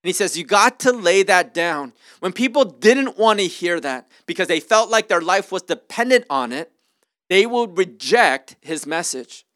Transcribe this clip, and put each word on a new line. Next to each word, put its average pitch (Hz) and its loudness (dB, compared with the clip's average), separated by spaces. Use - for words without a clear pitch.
And 175 -4
he 175 -4
says, 175 -2
"You 170 -8
got 208 2
to 247 2
lay 196 2
that 185 2
down." 151 -4
When 180 -6
people 254 0
didn't 240 2
want 214 2
to 185 -2
hear 170 -4
that 131 -8
because 170 -4
they 175 0
felt 220 2
like 220 0
their 175 0
life 190 -2
was 180 -6
dependent 247 -2
on 135 -4
it, 151 -10
they 196 4
will 240 -2
reject 175 0
his 156 -10
message. 147 -8